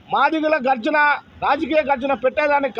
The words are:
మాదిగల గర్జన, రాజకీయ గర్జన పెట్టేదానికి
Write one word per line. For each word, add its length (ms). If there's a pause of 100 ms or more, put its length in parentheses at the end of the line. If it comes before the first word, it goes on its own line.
(140)
మాదిగల 420 (120)
గర్జన, 300 (480)
రాజకీయ 360 (100)
గర్జన 220
పెట్టేదానికి 680